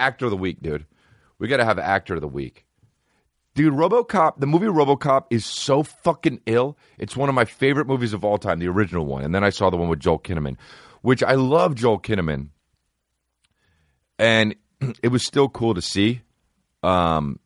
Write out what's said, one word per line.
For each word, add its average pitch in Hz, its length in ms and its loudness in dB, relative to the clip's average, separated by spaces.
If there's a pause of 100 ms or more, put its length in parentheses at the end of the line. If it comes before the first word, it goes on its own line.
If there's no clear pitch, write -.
Actor 131 260 -2
of 107 60 0
the 98 40 -2
week, 92 240 -6
dude. 76 240 -6 (540)
We 107 80 -4
gotta 123 180 0
have 107 140 2
actor 95 360 -2
of 80 60 -4
the 73 80 -8
week. 65 380 -10 (880)
Dude, 151 180 4
RoboCop, 175 680 2
the 139 80 -2
movie 170 200 2
RoboCop 139 640 2
is 117 140 0
so - 380 0
fucking - 640 -4
ill. 123 300 0 (220)
It's - 180 -10
one 139 120 -2
of 135 60 -2
my 123 100 4
favorite 135 420 0
movies 123 260 -2
of 104 120 -6
all 104 140 2
time, 87 200 -2
the 87 100 -4
original 87 380 0
one. 67 180 -6
And 80 100 -4
then 98 80 0
I 101 80 4
saw 95 200 0
the 90 60 -2
one 85 120 -2
with 80 120 0
Joel 80 180 2
Kinnaman, 76 380 -6 (460)
which 123 200 2
I 127 120 2
love 143 400 2
Joel 113 260 0
Kinnaman. 78 480 -4 (1700)
And 110 380 2 (240)
<clears throat> 123 240 -6
it 117 60 0
was 123 160 0
still 139 240 2
cool 113 260 -2
to 87 80 -4
see, 113 400 -2 (600)
um, 82 600 0